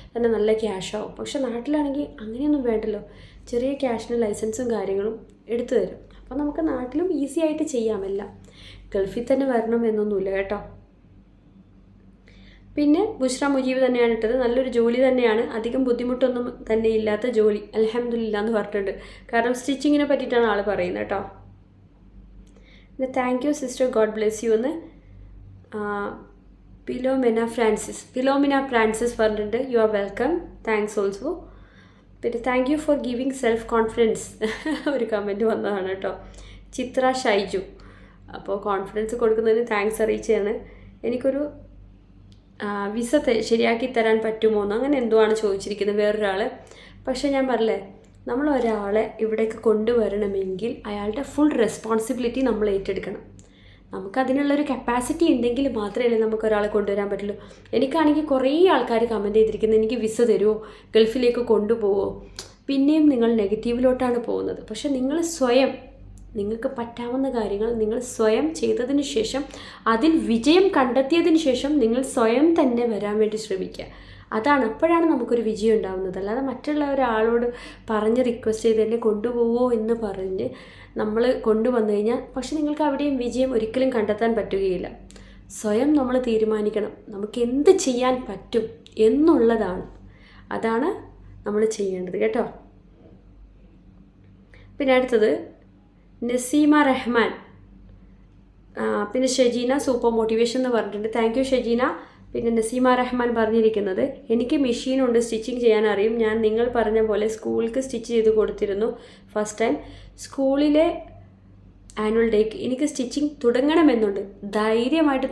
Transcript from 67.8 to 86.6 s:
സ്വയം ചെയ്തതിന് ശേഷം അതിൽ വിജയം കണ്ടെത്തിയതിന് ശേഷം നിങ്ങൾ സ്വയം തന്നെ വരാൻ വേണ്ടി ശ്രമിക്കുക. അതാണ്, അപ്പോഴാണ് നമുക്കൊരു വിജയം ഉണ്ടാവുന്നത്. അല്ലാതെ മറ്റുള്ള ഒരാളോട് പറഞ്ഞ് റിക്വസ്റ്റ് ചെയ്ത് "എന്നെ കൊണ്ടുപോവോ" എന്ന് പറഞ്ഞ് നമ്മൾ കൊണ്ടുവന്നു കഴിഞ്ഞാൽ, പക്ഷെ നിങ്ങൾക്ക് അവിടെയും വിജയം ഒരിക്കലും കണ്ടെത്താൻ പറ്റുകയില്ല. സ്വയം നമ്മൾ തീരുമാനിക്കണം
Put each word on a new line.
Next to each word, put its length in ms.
സ്വയം 540
ചെയ്തതിന് 480
ശേഷം 420
അതിൽ 300
വിജയം 600
കണ്ടെത്തിയതിന് 600
ശേഷം 420
നിങ്ങൾ 240
സ്വയം 580
തന്നെ 260
വരാൻ 320
വേണ്ടി 180
ശ്രമിക്കുക. 500
അതാണ്, 320
അപ്പോഴാണ് 420
നമുക്കൊരു 360
വിജയം 340
ഉണ്ടാവുന്നത്. 420
അല്ലാതെ 220
മറ്റുള്ള 500
ഒരാളോട് 640
പറഞ്ഞ് 340
റിക്വസ്റ്റ് 400
ചെയ്ത് 160
"എന്നെ 160
കൊണ്ടുപോവോ" 760
എന്ന് 220
പറഞ്ഞ് 540
നമ്മൾ 360
കൊണ്ടുവന്നു 600
കഴിഞ്ഞാൽ, 300
പക്ഷെ 200
നിങ്ങൾക്ക് 260
അവിടെയും 340
വിജയം 360
ഒരിക്കലും 400
കണ്ടെത്താൻ 420
പറ്റുകയില്ല. 640
സ്വയം 460
നമ്മൾ 240
തീരുമാനിക്കണം 720